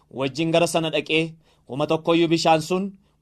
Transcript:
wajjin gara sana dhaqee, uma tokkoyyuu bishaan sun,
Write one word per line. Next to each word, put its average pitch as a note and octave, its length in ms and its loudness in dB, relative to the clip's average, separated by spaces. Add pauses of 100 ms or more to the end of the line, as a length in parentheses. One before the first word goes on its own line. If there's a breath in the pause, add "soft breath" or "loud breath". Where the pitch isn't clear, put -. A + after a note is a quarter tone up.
(100)
wajjin C3+ 420 -4
gara E3 140 4
sana E3 240 -2
dhaqee, D#3 320 0 (460)
uma C#3+ 180 -4
tokkoyyuu E3 420 2
bishaan D#3+ 340 4
sun, F#3 220 -2 (380)